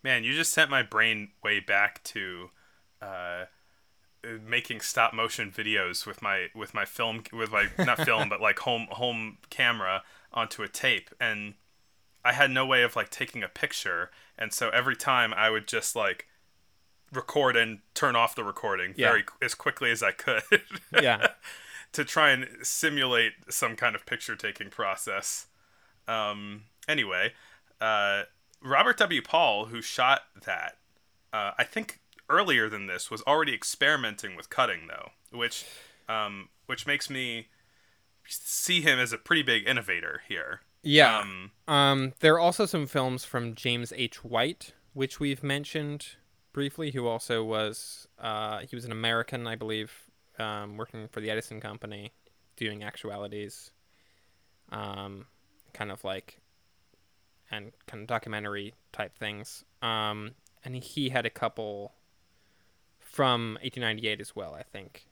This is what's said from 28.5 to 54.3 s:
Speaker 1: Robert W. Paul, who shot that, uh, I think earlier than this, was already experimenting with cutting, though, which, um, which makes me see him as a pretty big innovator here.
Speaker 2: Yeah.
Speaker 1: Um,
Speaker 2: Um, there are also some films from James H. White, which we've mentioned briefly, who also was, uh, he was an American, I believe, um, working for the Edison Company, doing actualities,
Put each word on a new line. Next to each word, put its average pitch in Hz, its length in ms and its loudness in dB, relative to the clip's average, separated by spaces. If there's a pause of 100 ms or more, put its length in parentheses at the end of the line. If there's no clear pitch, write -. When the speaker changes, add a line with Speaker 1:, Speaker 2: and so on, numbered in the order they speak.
Speaker 1:
Robert 147 360 4
W. 170 260 2
Paul, 113 440 2
who 113 140 -8
shot 131 420 4 (220)
that, 85 340 -4 (540)
uh, 101 240 -2
I 123 60 2
think - 380 -4 (280)
earlier 143 400 6
than 101 200 -6
this, 90 240 -6
was 110 100 -6
already 147 320 4
experimenting 113 800 0
with 80 160 -14
cutting, 92 380 0
though, 76 220 -12 (200)
which, 117 340 -4 (440)
um, 104 400 -4 (180)
which - 180 -6
makes 143 240 -2
me 123 380 -6 (800)
see - 540 -2
him 143 180 4
as 120 140 0
a 113 60 -6
pretty 160 240 2
big 117 260 2
innovator 90 580 -2
here. 78 360 -8 (200)
Speaker 2:
Yeah. 143 380 8
Speaker 1:
Um, 95 320 -8 (160)
Speaker 2:
Um, 139 500 4
there 156 160 8
are 170 60 2
also 180 260 4
some 151 220 -2
films 131 360 -2
from 117 300 -6
James 120 400 -4
H. - 300 -6
White, 120 480 -2 (220)
which 135 260 -4
we've 143 240 -2
mentioned 147 600 -4 (460)
briefly, 143 400 -4
who 123 140 -2
also 113 380 -2
was, 110 640 -4 (100)
uh, 107 420 -4
he - 160 -14
was 120 80 -10
an 117 80 -8
American, 117 540 -2
I 113 100 -6
believe, 110 360 -6 (460)
um, 104 380 -6
working 110 320 -12
for 113 120 -10
the 107 100 -6
Edison 110 300 -6
Company, 104 520 -12 (440)
doing 104 260 -6
actualities, 104 880 -10 (1000)